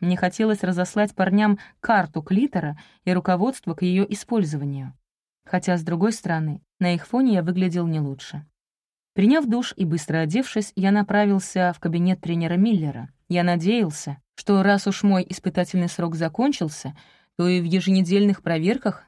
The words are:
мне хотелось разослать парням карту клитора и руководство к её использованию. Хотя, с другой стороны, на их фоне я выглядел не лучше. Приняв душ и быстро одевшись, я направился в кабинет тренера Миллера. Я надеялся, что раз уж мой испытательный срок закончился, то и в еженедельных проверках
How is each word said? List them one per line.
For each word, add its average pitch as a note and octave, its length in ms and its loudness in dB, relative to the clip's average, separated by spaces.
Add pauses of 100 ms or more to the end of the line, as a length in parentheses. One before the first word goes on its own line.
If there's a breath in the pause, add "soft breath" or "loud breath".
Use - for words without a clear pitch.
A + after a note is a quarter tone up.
мне F3+ 160 0
хотелось G#3 480 0
разослать F3+ 500 -2
парням G3+ 440 2 (220 loud breath)
карту E3+ 420 0
клитора F3+ 540 -2 (280 loud breath)
и F#3 80 0
руководство F#3 600 0
к D#3+ 80 -6
её F#3 260 2
использованию. C#3+ 840 -4 (500)
Хотя, F3+ 320 -2
с E3 60 -4
другой E3+ 300 0
стороны, D#3+ 500 -4 (160)
на F3+ 160 0
их E3+ 120 -6
фоне B3 280 2
я F3 80 2
выглядел F3 440 -2
не D#3+ 140 -2
лучше. C#3+ 460 -8 (680)
Приняв C4 320 4
душ A#3 300 -2
и F#3+ 80 -2
быстро D#3+ 340 -2
одевшись, G3+ 580 -2
я F#3+ 140 2
направился G3+ 880 2
в - 40 -20
кабинет F3 400 0
тренера E3+ 360 -2
Миллера. D#3 540 0 (180)
Я F3 160 0
надеялся, F3 720 0 (160)
что G3 280 2
раз G3+ 240 4
уж G3 160 -4
мой F#3+ 260 2
испытательный F3+ 600 -2
срок E3+ 260 -4
закончился, D#3+ 800 -4 (400 soft breath)
то F3 120 2
и F3+ 120 2
в E3+ 40 -2
еженедельных F#3+ 800 2
проверках F3 640 -2